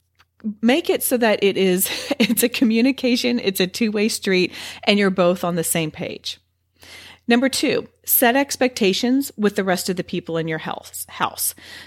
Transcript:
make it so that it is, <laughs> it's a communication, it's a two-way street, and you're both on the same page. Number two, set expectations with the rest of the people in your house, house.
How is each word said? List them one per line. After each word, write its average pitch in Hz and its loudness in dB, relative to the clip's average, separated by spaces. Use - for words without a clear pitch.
make 277 2
it 359 0
so - 0
that 226 2
it 196 2
is, 190 2
<laughs> - -10
it's 226 2
a 233 2
communication, 240 2
it's 190 -2
a 185 2
two-way 214 0
street, 185 0
and 208 4
you're 202 4
both 185 2
on 175 -2
the 165 -2
same 160 -2
page. - -10
Number 247 4
two, - -2
set 240 4
expectations 254 0
with 208 0
the 202 0
rest 196 -2
of 180 -2
the 175 -6
people 165 -6
in 160 -4
your 160 -4
house, - -10
house. - -4